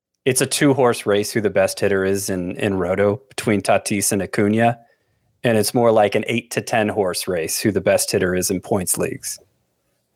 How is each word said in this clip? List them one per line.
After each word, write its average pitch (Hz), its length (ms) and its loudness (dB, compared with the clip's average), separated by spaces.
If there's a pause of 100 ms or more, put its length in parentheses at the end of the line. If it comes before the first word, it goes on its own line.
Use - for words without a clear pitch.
(240)
it's 127 160 0
a 139 60 0
two-horse 135 600 2
race 104 240 0
who 117 100 -2
the 104 100 0
best 95 280 0
hitter 98 260 2
is 98 240 -2
in, 92 280 -4
in 98 220 -2
Roto 98 500 0
between 104 340 -2
Tatis 101 480 0
and 101 100 0
Acuna, 113 560 2 (680)
and 117 120 2
it's 104 160 0
more 117 200 4
like 107 240 4
an 107 100 -2
eight 117 240 -4
to - 100 -4
ten 110 280 0
horse 92 400 -2
race 85 320 -4
who 113 100 0
the 95 100 0
best 98 300 2
hitter 95 240 0
is 90 160 -2
in 92 100 -4
points 98 380 -2
leagues. - 400 -6 (760)